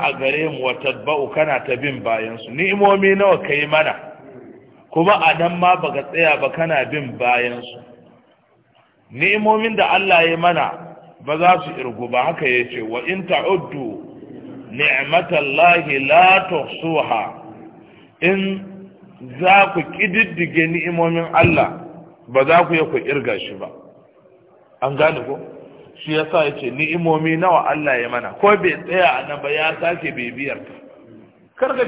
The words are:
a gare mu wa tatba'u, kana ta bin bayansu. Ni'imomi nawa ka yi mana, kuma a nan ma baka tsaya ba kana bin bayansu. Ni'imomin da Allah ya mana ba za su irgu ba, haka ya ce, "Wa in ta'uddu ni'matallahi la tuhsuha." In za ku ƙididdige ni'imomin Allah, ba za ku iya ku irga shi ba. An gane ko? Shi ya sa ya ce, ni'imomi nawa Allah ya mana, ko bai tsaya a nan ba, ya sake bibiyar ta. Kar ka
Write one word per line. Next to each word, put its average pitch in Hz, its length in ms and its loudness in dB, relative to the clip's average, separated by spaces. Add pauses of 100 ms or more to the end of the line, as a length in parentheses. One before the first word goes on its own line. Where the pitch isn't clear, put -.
a 139 60 -2
gare 143 360 -2
mu 131 140 -8
wa 127 160 0
tatba'u, 135 560 -4
kana 156 320 0
ta 127 80 -2
bin 127 260 -6
bayansu. 113 500 -4
Ni'imomi 196 640 2
nawa 190 280 4
ka - 100 -4
yi 147 140 0
mana, 151 280 2 (960)
kuma 175 280 4
a 160 180 2
nan 175 220 -2
ma 180 160 4
baka 143 280 -4
tsaya 156 360 0
ba 135 120 0
kana 160 340 0
bin 127 340 -8
bayansu. 120 640 -2 (1300)
Ni'imomin 214 640 0
da 190 160 2
Allah 185 380 4
ya 165 80 0
mana 165 580 -2 (300)
ba 151 120 -2
za 175 280 6
su - 100 -10
irgu 120 320 -8
ba, 123 240 0
haka 156 160 -2
ya 123 240 2
ce, 127 100 -8
"Wa 110 240 -6
in 175 220 -6
ta'uddu 143 800 -2 (640)
ni'matallahi 147 1400 2
la 185 400 6
tuhsuha." 139 960 -4 (800)
In 190 420 0 (800)
za 190 320 6
ku 170 80 -2
ƙididdige 170 840 0
ni'imomin 165 680 0
Allah, 147 480 2 (440)
ba 131 180 4
za 170 200 6
ku 170 80 -2
iya 160 120 2
ku 139 120 -2
irga 120 420 -2
shi 98 200 -12
ba. 98 80 -12 (1120)
An 139 140 -2
gane 151 300 2
ko? 139 100 -8 (720)
Shi 156 100 -4
ya 156 160 0
sa 160 140 4
ya 139 100 -4
ce, 120 160 -6
ni'imomi 160 640 0
nawa 165 320 2
Allah 143 320 0
ya 120 80 -4
mana, 120 220 -6 (100)
ko 202 160 6
bai 175 160 2 (160)
tsaya 165 320 2
a 139 80 -10
nan 143 140 -8
ba, 139 100 -6
ya 156 300 -2
sake 165 340 -4
bibiyar 123 480 -8
ta. - 80 -20 (880)
Kar 262 160 0
ka 247 120 0